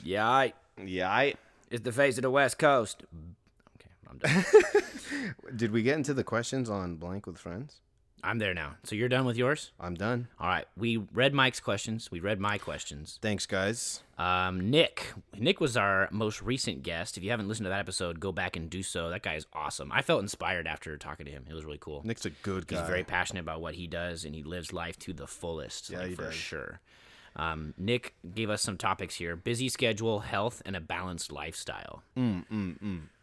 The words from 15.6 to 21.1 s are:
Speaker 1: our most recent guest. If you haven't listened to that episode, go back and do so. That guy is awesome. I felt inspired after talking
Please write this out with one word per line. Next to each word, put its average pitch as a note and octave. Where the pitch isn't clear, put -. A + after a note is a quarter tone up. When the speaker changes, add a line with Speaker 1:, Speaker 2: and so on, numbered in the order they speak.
Speaker 1:
our G2
most G#2+
recent G2+
guest. E2+
If F2
you G2+
haven't G#2+
listened A2
to F2+
that G2
episode, F#2
go F#2+
back F2+
and E2
do F#2
so. E2+
That F#2
guy E2+
is D#2
awesome. D2
I C3+
felt C#3+
inspired F2
after D#2
talking D2+